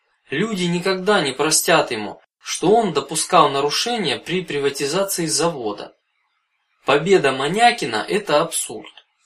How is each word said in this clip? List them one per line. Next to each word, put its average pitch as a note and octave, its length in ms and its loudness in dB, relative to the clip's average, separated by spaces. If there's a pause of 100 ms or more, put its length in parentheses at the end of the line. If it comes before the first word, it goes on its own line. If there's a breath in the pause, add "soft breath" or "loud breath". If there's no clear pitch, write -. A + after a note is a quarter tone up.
(300)
Люди F3+ 340 -2
никогда F#3 560 0
не C#3 120 0
простят D#3 580 2
ему, G#2+ 300 -8 (200)
что - 300 -2
он G#3+ 220 4
допускал D#3 580 2
нарушения D3 680 -2
при F3 240 -4
приватизации D3 840 -2
завода». C#3+ 680 -4 (920)
Победа D#3 460 4
Манякина — D3+ 760 0
это D#3+ 320 2
абсурд. B2 500 -6 (360)